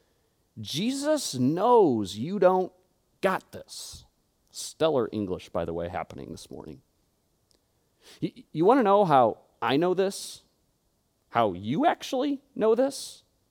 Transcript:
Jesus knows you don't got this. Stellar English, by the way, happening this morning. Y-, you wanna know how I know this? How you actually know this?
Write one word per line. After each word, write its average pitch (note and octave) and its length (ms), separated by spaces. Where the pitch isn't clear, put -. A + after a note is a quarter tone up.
Jesus C4 760
knows C3+ 840
you F3 220
don't F#3 320
got F#3+ 300
this. - 540
Stellar D3+ 600
English, F#2 380
by F2 140
the E2 100
way, E2+ 140
happening E2 440
this - 200
morning. - 300
Y-, - 300
you D#3+ 140
wanna B3 180
know G3+ 220
how C3 320
I A#2+ 160
know F3+ 160
this? - 480
How A2 240
you A2+ 320
actually C#4+ 560
know A3 200
this? - 480